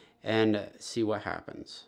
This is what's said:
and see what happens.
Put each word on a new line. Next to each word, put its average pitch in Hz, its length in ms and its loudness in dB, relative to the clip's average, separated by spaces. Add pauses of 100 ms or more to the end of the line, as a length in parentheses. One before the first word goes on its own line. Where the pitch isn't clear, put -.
(240)
and 107 440 4 (100)
see - 240 -4
what 104 200 0
happens. - 640 -10